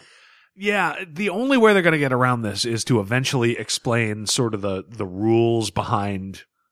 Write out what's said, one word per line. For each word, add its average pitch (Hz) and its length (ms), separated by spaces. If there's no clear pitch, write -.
Yeah, 190 480
the 175 260
only 254 260
way 220 160
they're 190 80
gonna 165 160
get 135 160
around 123 300
this 101 200
is 117 220
to 113 160
eventually 120 560
explain 110 680
sort 113 280
of 101 80
the, 95 260
the 110 180
rules 113 640
behind 101 720